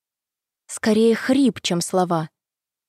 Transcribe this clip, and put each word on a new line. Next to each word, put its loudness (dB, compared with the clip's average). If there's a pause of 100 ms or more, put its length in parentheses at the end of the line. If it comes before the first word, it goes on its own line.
(760)
Скорее 2
хрип, 0
чем -4
слова. -2 (580)